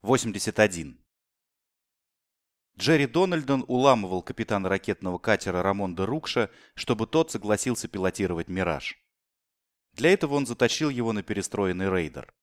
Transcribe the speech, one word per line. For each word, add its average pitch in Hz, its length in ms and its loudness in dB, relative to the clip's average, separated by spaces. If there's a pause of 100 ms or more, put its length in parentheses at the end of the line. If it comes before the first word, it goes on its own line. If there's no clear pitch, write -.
восемьдесят 110 580 0
один. 85 400 2 (1800)
Джерри 143 280 4
Дональдон 147 600 0
уламывал 120 560 2
капитана 98 460 -4
ракетного 95 500 -2
катера 92 440 0
Рамонда 95 440 -2
Рукша, 123 440 -2 (240)
чтобы 110 340 -2
тот 160 240 0
согласился 107 560 -2
пилотировать 90 600 -2
"Мираж". 87 540 -4 (920)
Для 156 180 4
этого 151 220 0
он 139 120 2
затащил 120 440 0
его 120 220 -2
на 104 120 -2
перестроенный 95 680 -2
рейдер. 92 420 -2 (100)